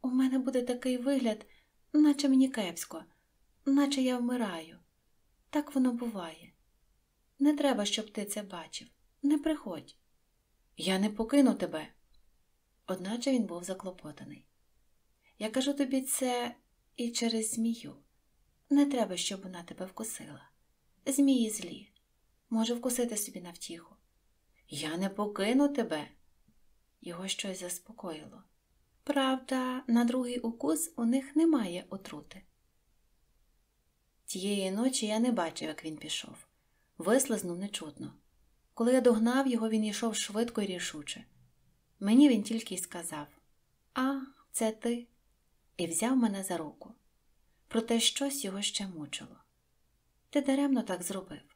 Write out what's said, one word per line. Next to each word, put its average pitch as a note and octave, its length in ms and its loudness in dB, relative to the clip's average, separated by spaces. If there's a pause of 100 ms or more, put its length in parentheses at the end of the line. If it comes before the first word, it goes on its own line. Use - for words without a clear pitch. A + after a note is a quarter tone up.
У C4 80 -2
мене C4 300 2
буде B3+ 220 0
такий B3 360 -2
вигляд, A#3+ 480 0 (480)
наче D4 360 6
мені C4 200 6
кепсько, G3 540 -6 (640)
наче C#4 360 4
я B3+ 160 2
вмираю. G#3+ 640 -4 (720)
Так D4 260 -2
воно B3+ 160 4
буває. G#3 600 -8 (880)
Не D4 180 6
треба, B3+ 280 2
щоб G#3+ 240 -2
ти G3+ 160 -6
це G#3 180 -6
бачив. E3+ 440 -12 (340)
Не D4 160 4
приходь. C#4+ 580 -4 (840)
Я F#3+ 220 0
не G#3 100 2
покину A3+ 440 6
тебе". E3 340 -4 (1000)
Одначе G3+ 440 -2
він A#3+ 120 4
був F3 200 -6
заклопотаний. F#3 840 -10 (960)
Я G#3+ 100 -4
кажу C4 240 0
тобі C4+ 280 0
це B3 540 -2 (400)
і A#3+ 140 -4
через A3+ 420 -2
змію. A3+ 440 -2 (760)
Не C#4+ 160 8
треба, A3+ 320 -2
щоб F#3+ 240 -4
вона F3+ 220 -12
тебе - 220 -12
вкусила. G#3+ 640 -12 (560)
Змії C4+ 440 4
злі. - 420 -10 (580)
Може A3+ 240 0
вкусити A#3+ 440 -2
собі - 240 -8
на F3 100 -14
втіху. - 440 -16 (720)
Я D3+ 300 -6
не F#3+ 120 -2
покину G#3 600 2
тебе. E3 380 -4 (920)
Його F3 260 -10
щось F#3+ 320 -6
заспокоїло. F3 840 -12 (600)
Правда, C4 840 0
на A#3+ 180 6
другий B3 340 -2
укус C#4 560 -2
у A#3 100 -2
них C4+ 300 0
немає A#3+ 540 2
отрути. F#3+ 520 -12 (1800)
Тієї F#3+ 460 -2
ночі A#3 340 0
я G#3+ 140 0
не B3 120 4
бачив, E3 360 -2
як D#3 180 -10
він D#3 120 -8
пішов. - 500 -10 (500)
Вислизнув F#3+ 600 0
нечутно. F3 560 -10 (600)
Коли A#3+ 200 2
я C4 80 6
догнав A#3+ 460 4
його, A3+ 220 0
він A3 160 2
йшов G#3+ 300 -2
швидко A3 460 -2
й G3+ 40 0
рішуче. E3+ 600 -8 (760)
Мені A#3+ 300 8
він G#3+ 140 4
тільки A3+ 320 -6
й - 20 -6
сказав: E3 500 -10 (640)
"А, C4+ 280 0 (300)
це A3 200 0
ти?" A#3+ 360 -4 (720)
і E3+ 100 -2
взяв A#3 300 2
мене G3+ 260 2
за F3+ 140 -4
руку. - 360 -12 (760)
Проте A#3 320 0
щось C#4 460 0
його F#3+ 160 -6
ще G#3 260 -4
мучило. D#3 500 -12 (920)
"Ти C#4+ 120 0
даремно C4+ 420 2
так F#3 200 -4
зробив. - 380 -8 (140)